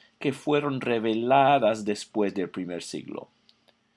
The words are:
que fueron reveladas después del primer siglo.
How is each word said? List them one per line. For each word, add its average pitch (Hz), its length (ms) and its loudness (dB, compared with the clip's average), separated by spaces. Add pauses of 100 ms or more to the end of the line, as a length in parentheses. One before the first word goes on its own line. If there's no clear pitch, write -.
(180)
que 143 140 -2
fueron 147 480 -2
reveladas 117 1040 2
después 101 500 -2
del 92 140 -2
primer 87 340 -8
siglo. - 460 -12 (680)